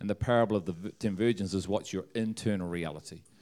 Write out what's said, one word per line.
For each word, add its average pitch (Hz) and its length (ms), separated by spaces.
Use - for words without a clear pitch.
and 101 80
the 104 60
parable 117 420
of 92 80
the 90 80
v-, 87 200
ten 107 220
virgins 98 380
is 92 160
what's - 240
your 92 220
internal 110 520
reality. 85 540